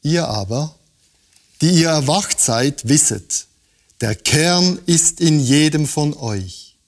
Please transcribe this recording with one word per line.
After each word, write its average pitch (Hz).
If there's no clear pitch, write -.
Ihr 165
aber, 110
die 160
ihr 165
erwacht 156
seid, 123
wisset, -
der 110
Kern 175
ist -
in 156
jedem 147
von 147
euch. 101